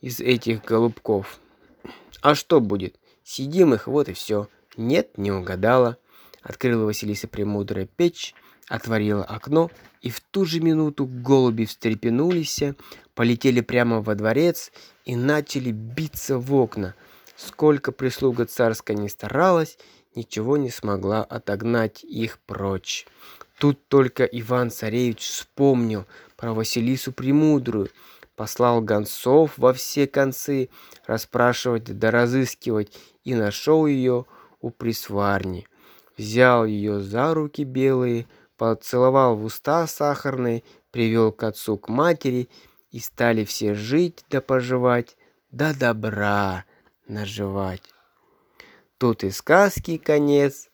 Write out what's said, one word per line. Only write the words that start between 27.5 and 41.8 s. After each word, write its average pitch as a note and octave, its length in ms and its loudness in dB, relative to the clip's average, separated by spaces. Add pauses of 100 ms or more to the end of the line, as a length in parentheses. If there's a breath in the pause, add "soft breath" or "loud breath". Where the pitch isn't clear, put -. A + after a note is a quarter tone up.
послал A#2+ 460 2
гонцов A2+ 760 2
во B2+ 160 4
все C#3 340 -2
концы C3+ 640 -2 (360 loud breath)
расспрашивать A#2 920 -2
да A2 140 2
разыскивать A#2+ 800 0 (320 loud breath)
и C3 100 -6
нашёл C3+ 540 2
её B2+ 380 0 (360 soft breath)
у A#2+ 80 -8
присварни. G2+ 960 -4 (500 soft breath)
Взял A#2 480 4
её G#2 360 -2
за A#2 320 -2
руки D3+ 300 -4
белые, B2+ 640 0 (300 soft breath)
поцеловал B2 800 4
в G#2+ 100 -6
уста D#3 420 -2
сахарные, C3 760 -2 (280 soft breath)
привёл A2+ 400 2
к - 120 -10
отцу, G#2+ 340 -4
к - 120 -14